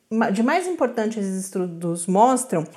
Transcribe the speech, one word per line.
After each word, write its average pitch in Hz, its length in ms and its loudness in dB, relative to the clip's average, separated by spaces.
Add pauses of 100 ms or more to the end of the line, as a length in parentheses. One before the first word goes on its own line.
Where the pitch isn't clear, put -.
ma-, 226 200 0
de 202 140 0
mais 349 240 2
importante 233 520 -2
esses 190 260 -4
estudos 170 640 -4
mostram 202 580 4 (120)